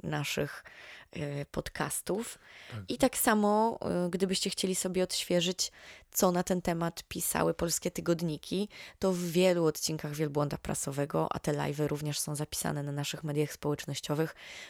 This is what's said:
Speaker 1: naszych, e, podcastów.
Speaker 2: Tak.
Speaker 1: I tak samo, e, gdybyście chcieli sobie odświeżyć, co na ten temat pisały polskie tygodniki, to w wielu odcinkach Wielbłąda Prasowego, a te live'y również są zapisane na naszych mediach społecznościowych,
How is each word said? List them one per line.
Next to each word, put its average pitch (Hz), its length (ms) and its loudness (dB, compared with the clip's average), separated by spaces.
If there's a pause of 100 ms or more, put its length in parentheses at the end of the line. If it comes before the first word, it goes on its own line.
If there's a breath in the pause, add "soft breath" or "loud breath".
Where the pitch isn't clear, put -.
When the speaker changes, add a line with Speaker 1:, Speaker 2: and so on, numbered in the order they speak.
Speaker 1:
naszych, 147 600 -2 (480 loud breath)
e, 143 340 -6
podcastów. - 960 -4 (320 loud breath)
Speaker 2:
Tak. 110 160 -10
Speaker 1:
I 247 100 -4
tak 254 200 4
samo, 214 640 4
e, 175 280 2
gdybyście 190 400 0
chcieli 185 260 0
sobie 185 280 0
odświeżyć, 175 680 0 (400 loud breath)
co 185 200 6
na 180 120 4
ten 185 180 0
temat 170 420 0
pisały 165 500 0
polskie 170 380 -2
tygodniki, 170 800 -2 (300 loud breath)
to 190 140 2
w 175 80 -2
wielu 175 440 4
odcinkach 156 500 0
Wielbłąda 147 420 0
Prasowego, 147 720 -2
a - 80 -4
te 151 140 0
live'y 147 340 0
również 147 320 -2
są 151 160 -4
zapisane 151 480 -4
na 143 80 -4
naszych 143 320 -4
mediach 147 300 0
społecznościowych, 147 840 -2 (340 loud breath)